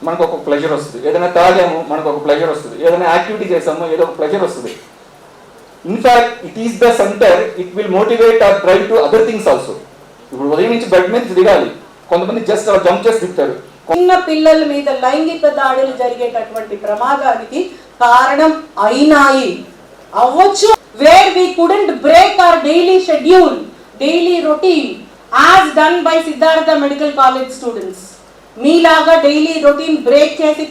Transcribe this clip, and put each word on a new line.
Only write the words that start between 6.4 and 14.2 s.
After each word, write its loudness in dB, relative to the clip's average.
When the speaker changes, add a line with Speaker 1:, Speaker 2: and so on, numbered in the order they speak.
Speaker 1:
it -8
is -4
the 2
center, 0
it -14
will -6
motivate 2
or 4
drive 2
to 0
other 2
things -4
also. -2
ఇప్పుడు -6
ఉదయం 0
నుంచి -4
బెడ్ 0
మీద -2
దిగాలి, 0
కొంతమంది -4
just -4
అలా 2
జంప్ 0
చేసి 2
దిగుతారు. -6
Speaker 2:
చిన్న 2
పిల్లల 2